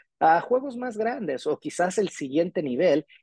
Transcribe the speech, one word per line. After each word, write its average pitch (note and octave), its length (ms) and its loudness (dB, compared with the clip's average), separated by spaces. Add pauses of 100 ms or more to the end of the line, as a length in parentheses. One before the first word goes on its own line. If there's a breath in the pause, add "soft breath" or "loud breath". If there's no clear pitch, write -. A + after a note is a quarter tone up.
(200 soft breath)
a D#3+ 200 6
juegos B3+ 380 -2
más B3 200 -8
grandes G#3+ 500 -4
o D3+ 120 -2
quizás F3 380 -2
el G#3 120 2
siguiente D#3+ 540 -2
nivel D3 420 2 (180 soft breath)